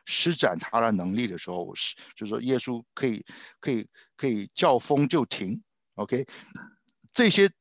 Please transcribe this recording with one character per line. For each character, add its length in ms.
施 260
展 260
他 220
的 120
能 220
力 120
的 100
时 140
候， 240
是， 200
就 100
是 60
说 100
耶 160
稣 260
可 100
以， 200
可 120
以， 160
可 120
以 260
叫 240
风 300
就 180
停。 340
OK， 280
这 160
些 220